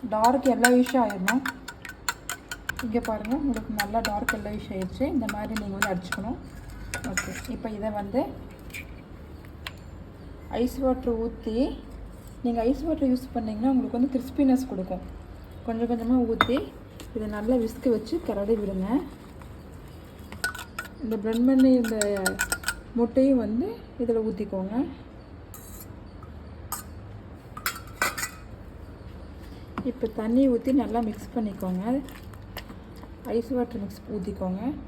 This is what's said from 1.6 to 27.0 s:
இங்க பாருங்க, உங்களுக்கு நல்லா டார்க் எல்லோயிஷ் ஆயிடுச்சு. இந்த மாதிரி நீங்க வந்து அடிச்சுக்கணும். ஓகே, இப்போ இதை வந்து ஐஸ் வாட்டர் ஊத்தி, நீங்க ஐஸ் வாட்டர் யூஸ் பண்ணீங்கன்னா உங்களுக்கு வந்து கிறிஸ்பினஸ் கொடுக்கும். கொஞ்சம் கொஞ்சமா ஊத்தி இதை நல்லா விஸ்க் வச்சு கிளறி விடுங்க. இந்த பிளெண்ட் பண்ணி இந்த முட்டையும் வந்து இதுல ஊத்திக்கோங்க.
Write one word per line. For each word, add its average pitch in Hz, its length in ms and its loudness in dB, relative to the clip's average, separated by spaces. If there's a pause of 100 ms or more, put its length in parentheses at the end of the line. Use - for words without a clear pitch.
இங்க 226 240 2
பாருங்க, 214 320 0
உங்களுக்கு 226 400 0
நல்லா 208 200 2 (100)
டார்க் 214 280 0
எல்லோயிஷ் 208 360 -6
ஆயிடுச்சு. 190 300 -2 (100)
இந்த 226 180 2
மாதிரி 214 300 -4
நீங்க 196 160 -4
வந்து 202 140 -4
அடிச்சுக்கணும். 190 460 -4 (720)
ஓகே, - 240 -6 (220)
இப்போ 226 220 -6
இதை 214 200 -2
வந்து 202 240 0 (2500)
ஐஸ் 247 240 0
வாட்டர் 254 400 2
ஊத்தி, 226 320 -2 (880)
நீங்க 233 140 2 (100)
ஐஸ் 277 160 0
வாட்டர் 285 260 4
யூஸ் 254 240 0
பண்ணீங்கன்னா 220 380 2
உங்களுக்கு 233 240 4
வந்து 262 180 4
கிறிஸ்பினஸ் 262 560 4
கொடுக்கும். 185 320 -4 (640)
கொஞ்சம் 233 240 2
கொஞ்சமா 240 300 6 (100)
ஊத்தி 240 260 4 (560)
இதை 214 120 -2 (120)
நல்லா 226 180 4 (100)
விஸ்க் 226 320 2
வச்சு 262 180 -2 (140)
கிளறி 202 320 2
விடுங்க. 190 260 0 (2250)
இந்த 220 200 0
பிளெண்ட் 233 280 4
பண்ணி 262 200 10 (120)
இந்த 220 120 0 (1000)
முட்டையும் 262 440 6
வந்து 226 260 0 (340)
இதுல 226 160 4 (100)
ஊத்திக்கோங்க. 196 460 -2 (4000)